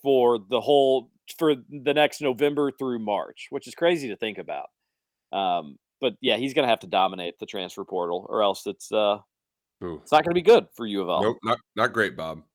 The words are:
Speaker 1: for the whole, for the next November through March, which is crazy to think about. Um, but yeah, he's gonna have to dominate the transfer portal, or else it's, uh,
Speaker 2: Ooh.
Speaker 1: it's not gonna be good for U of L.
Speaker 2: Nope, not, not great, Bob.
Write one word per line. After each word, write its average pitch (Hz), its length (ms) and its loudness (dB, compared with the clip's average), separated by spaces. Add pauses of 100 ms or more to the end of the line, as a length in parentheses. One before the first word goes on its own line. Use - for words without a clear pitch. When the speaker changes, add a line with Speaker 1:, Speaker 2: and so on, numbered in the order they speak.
Speaker 1:
for 123 340 4
the 107 240 -2
whole, 135 480 4 (300)
for 156 160 2
the 139 380 -6
next 147 280 2
November 143 500 0
through 123 280 -6
March, 104 500 -6
which 139 180 -10
is 120 60 -16
crazy 165 360 0
to 98 60 -8
think 107 220 -6
about. 76 320 -10 (600)
Um, 87 460 -2 (220)
but 123 220 -2
yeah, 117 160 2
he's 131 160 -4
gonna 135 140 2
have 113 140 2
to 95 60 -18
dominate 92 520 -2
the 104 80 -12
transfer 95 360 -10
portal, 90 460 -6
or 110 140 0
else 98 240 0
it's, - 240 -10
uh, 104 260 2 (680)
Speaker 2:
Ooh. 82 200 -8
Speaker 1:
it's - 80 -6
not 151 120 6
gonna 170 120 0
be 175 80 2
good 214 320 6
for 117 100 -8
U 101 160 -2
of 90 80 -4
L. 82 140 2
Speaker 2:
Nope, 113 200 0
not, 117 140 0 (180)
not 110 180 0
great, 104 220 0
Bob. 80 280 -10 (120)